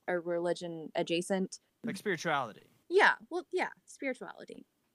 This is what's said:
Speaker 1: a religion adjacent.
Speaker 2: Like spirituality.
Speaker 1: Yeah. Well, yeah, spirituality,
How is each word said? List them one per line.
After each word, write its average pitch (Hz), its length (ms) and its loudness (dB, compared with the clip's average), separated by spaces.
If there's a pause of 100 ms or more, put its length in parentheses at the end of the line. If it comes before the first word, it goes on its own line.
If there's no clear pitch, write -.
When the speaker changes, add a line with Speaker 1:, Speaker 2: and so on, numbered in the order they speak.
Speaker 1:
a 180 100 0
religion 170 760 -2
adjacent. 180 640 0 (260)
Speaker 2:
Like 220 140 -4
spirituality. 143 640 -2 (260)
Speaker 1:
Yeah. 339 280 8 (120)
Well, 349 240 -6
yeah, 359 160 0 (160)
spirituality, - 800 -10 (300)